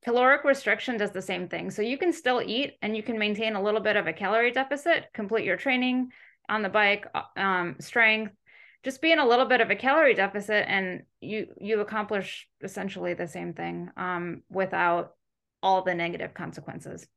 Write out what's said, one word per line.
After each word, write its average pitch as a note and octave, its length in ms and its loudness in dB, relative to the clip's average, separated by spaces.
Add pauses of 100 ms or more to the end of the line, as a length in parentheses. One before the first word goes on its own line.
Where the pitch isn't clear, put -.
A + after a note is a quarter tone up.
caloric B3+ 400 4
restriction B3 520 0
does G3+ 140 -2
the F#3 100 -8
same F3+ 280 -6
thing. F3 200 -8
So G3+ 140 -4
you B3 160 -2
can F4 140 2
still B3 280 0
eat B3 400 -2
and G#3+ 160 -4
you G#3+ 60 -6
can A3+ 160 -4
maintain G#3+ 380 -2
a G3 60 -2
little G#3+ 180 2
bit G#3 160 2
of F3+ 100 2
a E3 60 -2
calorie A3 400 2
deficit, C#4 600 0
complete G#3+ 320 -2
your F3+ 120 0
training B3+ 560 0 (360)
on G#3+ 140 0
the G3 60 -2
bike, G3+ 440 2
uh, - 100 -2 (140)
um, F#3 440 0
strength, A3 520 2 (520)
just C4 180 -6
be D#4+ 80 4
in D#4+ 80 6
a C#4 80 4
little A#3+ 200 6
bit B3 140 4
of G#3 100 2
a G3+ 40 4
calorie C4 400 4
deficit G3+ 540 0
and F#3+ 340 -2 (180)
you, G#3+ 280 -8 (120)
you G#3 200 0
accomplish G#3 680 -4 (160)
essentially F#3+ 520 -6
the F3 120 -6
same F3 260 -8
thing, F3 440 -8
um, F3 520 -6
without F3 680 0 (460)
all F#3+ 220 4
the F3+ 120 0
negative F3 400 -6
consequences. D#3 720 -12 (120)